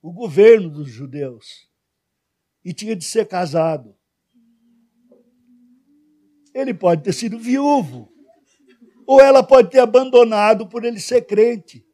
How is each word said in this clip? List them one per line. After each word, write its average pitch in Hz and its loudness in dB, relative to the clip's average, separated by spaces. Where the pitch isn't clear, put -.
o 170 -18
governo 202 2
dos 147 -16
judeus, 127 -18
e 175 -14
tinha 214 -10
de 165 -14
ser 214 -4
casado. 160 -6
Ele 262 -8
pode 175 -2
ter 190 -6
sido 226 -10
viúvo, 240 -4
ou 269 6
ela 269 6
pode 254 4
ter 262 2
abandonado 226 2
por 226 -12
ele 233 -8
ser 240 -4
crente. 208 -4